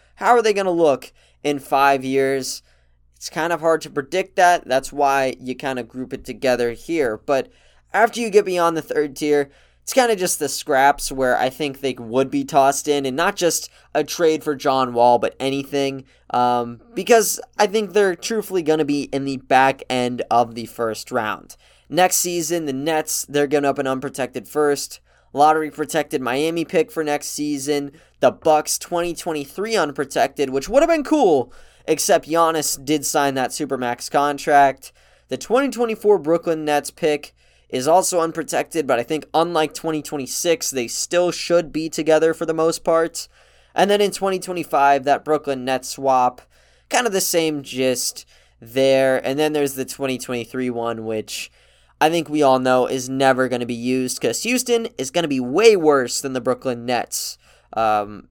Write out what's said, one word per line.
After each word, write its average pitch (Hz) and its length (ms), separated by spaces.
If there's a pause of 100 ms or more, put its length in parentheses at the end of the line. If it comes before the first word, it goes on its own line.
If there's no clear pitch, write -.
(160)
how 214 160
are 247 100
they 220 120
gonna 196 180
look 160 420 (300)
in 147 160
five 139 440
years? 135 580 (540)
It's - 140
kind 170 240
of 156 80
hard 160 200
to 156 80
predict 147 460
that. 175 320
That's 131 240
why 139 480
you 127 160
kind 131 240
of 117 80
group 127 240
it 135 140
together 120 460
here. 123 460
But 135 320 (440)
after 220 260
you 226 120
get 196 140
beyond 175 300
the 156 60
third 147 340
tier, 147 360 (320)
it's - 100
kinda 240 220
just 180 240
the 143 100
scraps 139 600
where 131 260
I 127 120
think 135 300
they 131 140
would 127 380
be 139 120
tossed 139 440
in, 143 180
and 127 100
not 180 200
just - 340 (240)
a 151 100
trade 156 400
for 151 120
John 131 380
Wall, 120 260
but - 200
anything, 135 680 (260)
um, 120 500 (140)
because 214 440 (200)
I 208 80
think 196 260
they're 196 220
truthfully 190 480
gonna 156 220
be 143 180 (100)
in 139 120
the 139 120
back 135 500
end 123 440
of 117 240
the 117 100
first 110 460
round. 107 460 (320)
Next 180 260
season, 170 500
the 139 80
Nets, 156 560
they're 143 160
giving 143 240
up - 80
an 139 80
unprotected 131 640
first, 147 520 (320)
lottery 156 380
protected 147 520
Miami 151 440
pick 160 260
for 160 120
next 147 240
season, 143 640 (280)
the 127 120
Bucks - 480
twenty 175 340
twenty-three 170 640
unprotected, 143 720
which 135 200
would 254 120
have 330 80
been 320 140
cool, 190 480 (360)
except 156 420
Giannis 160 560
did 147 200
sign 143 280
that 131 160
Supermax 127 640
contract. 143 840 (360)
The 131 80
twenty 262 320
twenty-four 214 500
Brooklyn 160 440
Nets 147 280
pick 147 420 (360)
is 127 180
also 170 320
unprotected, 160 640
but 127 140
I 120 40
think 151 300
unlike 160 400
twenty 156 280
twenty-six, 156 680
they 127 180
still 175 440
should 170 400
be 156 180
together 156 440
for 160 120
the 160 80
most 160 300
part. 165 460 (440)
And 190 160
then 208 120
in 202 100
twenty 196 280
twenty-five, 143 640
that 139 180
Brooklyn 143 400
Nets 127 260
swap, 131 520 (480)
kind 240 180
of 202 60
the 190 80
same 156 420
gist 127 640 (360)
there. 135 640
And 135 140
then 151 140
there's 143 220
the 131 100
twenty 131 320
twenty-three 123 520
one, 117 360
which 110 440 (500)
I 151 100
think 160 200
we 151 140
all 131 160
know 127 280
is 127 220
never 131 380
gonna 120 180
be 120 80
used 127 460
'cause - 240
Houston 240 540
is - 140
gonna 170 160
be 139 120
way 180 360
worse 147 440
than 135 140
the 127 80
Brooklyn 120 440
Nets, - 520 (360)
um, 107 580